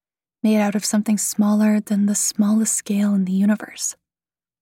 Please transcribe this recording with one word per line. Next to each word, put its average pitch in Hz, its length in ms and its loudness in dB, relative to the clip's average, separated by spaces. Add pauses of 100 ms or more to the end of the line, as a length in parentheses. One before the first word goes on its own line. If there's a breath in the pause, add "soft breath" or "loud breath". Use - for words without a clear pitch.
(420)
made 220 180 2
out 208 160 0
of 202 80 -4
something 214 340 0
smaller 214 640 0
than 202 260 0
the 208 80 2
smallest 214 600 0
scale 202 380 -2
in 190 100 2
the 185 80 -4
universe. 208 640 -2 (680)